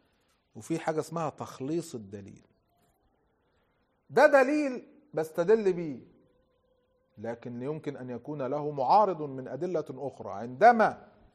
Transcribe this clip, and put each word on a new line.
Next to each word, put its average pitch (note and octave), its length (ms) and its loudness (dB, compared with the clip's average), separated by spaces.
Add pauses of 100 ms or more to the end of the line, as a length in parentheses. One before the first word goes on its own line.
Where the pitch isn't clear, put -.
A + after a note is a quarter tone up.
(560)
وفي E3 240 -4
حاجة D#3 200 -2
اسمها D#3+ 300 -4
تخليص C3+ 680 -8
الدليل. G2+ 500 -14 (1600)
ده G#3+ 160 6
دليل C#4 600 4 (260)
بستدل F3+ 600 2
بيه، D#3 400 -8 (1040)
لكن A#2+ 440 -8
يمكن D3+ 360 -8
أن B2+ 120 -12
يكون C#3 320 -8
له D3 300 -4
معارض D#3 500 4
من C3 260 -8
أدلة D#3 420 -4
أخرى. B2+ 420 -10
عندما C#3 760 4 (280)